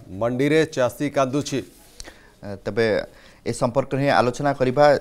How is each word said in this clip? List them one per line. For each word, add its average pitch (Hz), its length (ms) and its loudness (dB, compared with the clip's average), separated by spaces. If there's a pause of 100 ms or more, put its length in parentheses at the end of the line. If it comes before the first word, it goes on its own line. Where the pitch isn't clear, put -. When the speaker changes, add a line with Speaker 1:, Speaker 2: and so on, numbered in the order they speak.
Speaker 1:
ମଣ୍ଡିରେ 123 580 0
ଚାଷୀ 135 440 -2
କାନ୍ଦୁଛି। 139 480 -2
Speaker 2:
ଏ, - 960 -16
ତେବେ 113 300 0 (560)
ଏ 120 100 -4
ସମ୍ପର୍କରେ 127 480 -2
ହିଁ 139 100 2
ଆଲୋଚନା 123 440 2
କରିବା 131 300 2 (160)